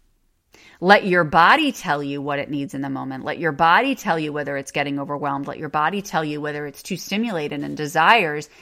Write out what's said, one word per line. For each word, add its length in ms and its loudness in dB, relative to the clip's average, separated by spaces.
Let 240 6
your 180 4
body 480 6
tell 300 -2
you 200 -6
what 180 -4
it 100 -6
needs 240 -6
in 80 -6
the 80 -6
moment. 360 -8
Let 120 -4
your 140 0
body 440 4
tell 220 -2
you 140 -4
whether 240 -4
it's 160 -8
getting 280 -2
overwhelmed. 480 -4
Let 100 -10
your 120 -8
body 320 0
tell 220 -4
you 160 -4
whether 260 -6
it's 180 -14
too 120 -6
stimulated 680 -4
and 120 -6
desires 760 2